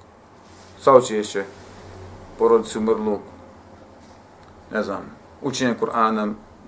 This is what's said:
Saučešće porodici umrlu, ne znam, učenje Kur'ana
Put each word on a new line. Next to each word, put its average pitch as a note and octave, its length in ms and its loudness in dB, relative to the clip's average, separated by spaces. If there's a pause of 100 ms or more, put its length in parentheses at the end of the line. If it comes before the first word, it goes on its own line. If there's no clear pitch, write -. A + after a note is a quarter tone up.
(840)
Saučešće G#2+ 600 4 (920)
porodici A2+ 400 4
umrlu, G#2+ 400 0 (1500)
ne G#2+ 100 -2
znam, F#2+ 200 -8 (400)
učenje B2+ 380 -2
Kur'ana A2 520 0 (360)